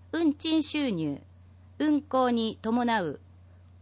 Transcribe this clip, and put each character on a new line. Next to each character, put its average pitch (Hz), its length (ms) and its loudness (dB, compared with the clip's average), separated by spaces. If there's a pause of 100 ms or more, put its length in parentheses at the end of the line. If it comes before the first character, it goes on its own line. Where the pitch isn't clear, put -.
(120)
運 311 220 2
賃 320 300 0
収 285 260 -2
入、 160 320 -2 (580)
運 294 220 0
行 254 280 2
に 226 320 -2
伴 226 400 0
う 156 180 -6 (640)